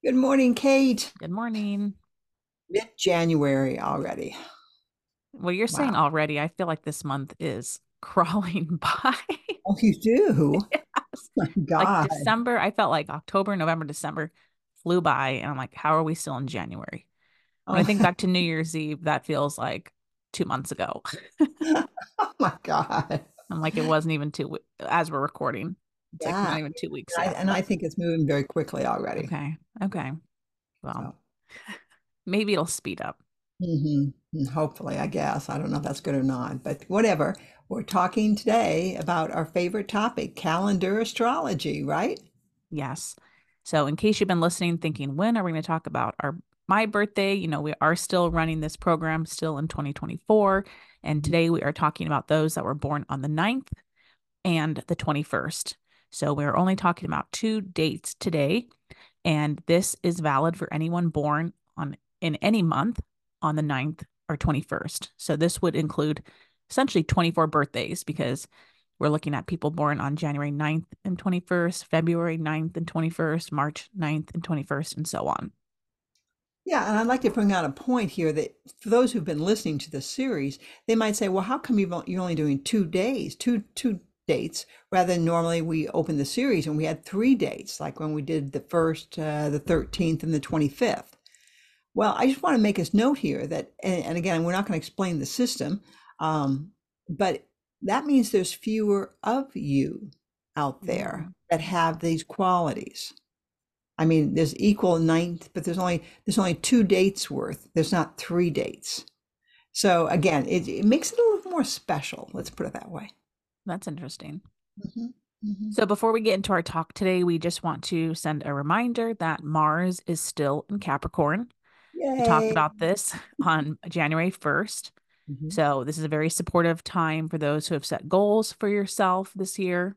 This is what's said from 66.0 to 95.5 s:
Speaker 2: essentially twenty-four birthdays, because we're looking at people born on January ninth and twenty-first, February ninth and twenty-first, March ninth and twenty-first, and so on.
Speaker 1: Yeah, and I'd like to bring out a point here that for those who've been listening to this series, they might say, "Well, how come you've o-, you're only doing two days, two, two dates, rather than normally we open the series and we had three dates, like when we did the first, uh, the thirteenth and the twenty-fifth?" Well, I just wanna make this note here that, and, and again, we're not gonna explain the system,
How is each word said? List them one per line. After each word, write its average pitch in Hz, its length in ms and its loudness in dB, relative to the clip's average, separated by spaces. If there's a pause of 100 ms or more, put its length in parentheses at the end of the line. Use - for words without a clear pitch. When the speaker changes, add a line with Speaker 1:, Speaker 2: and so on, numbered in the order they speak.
Speaker 2:
essentially 254 340 2
twenty-four 165 440 2
birthdays, - 560 -2
because 143 420 -4 (540)
we're 147 100 0
looking 151 260 0
at - 120 -6
people 165 240 -2
born 147 300 0
on 139 160 -2
January 147 340 -4
ninth 151 360 -2 (180)
and 180 120 -2
twenty-first, 175 680 -2
February 170 520 0
ninth 156 380 -4
and 165 120 -4
twenty-first, 165 640 -2
March 151 420 -4
ninth 156 380 -4
and 170 100 -6
twenty-first, 147 540 -4
and 160 100 -4
so - 200 -4
on. - 240 -4 (1120)
Speaker 1:
Yeah, 247 240 2
and 214 100 4
I'd 226 80 2
like 254 140 2
to 240 80 4
bring 202 240 4
out 175 100 2
a 147 60 0
point 226 420 0
here 160 220 0
that - 220 -2 (260)
for 214 80 -8
those 247 240 6
who've 196 100 -2
been 151 160 -2
listening 170 400 0
to - 120 -12
this 135 140 -8
series, 165 540 -4 (260)
they 226 100 4
might 220 200 2
say, 208 140 0
"Well, 190 140 2
how 247 140 -2
come 220 220 0
you've 175 140 0
o-, 165 120 -6
you're 180 160 -4
only 175 140 -2
doing 147 260 0
two 208 240 2
days, 185 500 -2
two, 233 280 0 (100)
two 208 280 -2 (260)
dates, - 380 -2 (260)
rather 180 220 4
than 170 100 2
normally 170 380 2
we 160 280 -2
open 156 280 0
the 139 80 2
series 214 420 2
and 151 80 -2
we 156 80 0
had 160 220 -4
three 233 300 4
dates, - 440 -4
like 156 220 -8
when 156 120 -2
we 151 80 -2
did 143 300 -2
the 151 80 -6
first, 160 580 -2
uh, 151 320 -2
the 147 100 0
thirteenth 165 640 0
and 160 100 0
the 147 80 0
twenty-fifth?" - 760 0 (800)
Well, 208 240 2
I 254 100 4
just 269 160 0
wanna 311 140 4
make 208 180 4
this - 180 -2
note 254 260 4
here 139 280 -2
that, 151 240 -6 (100)
and, 180 220 0
and 165 140 -2
again, 165 260 0
we're 170 80 0
not 196 140 0
gonna 185 120 -2
explain 170 420 -2
the 139 60 -2
system, 202 560 -2 (380)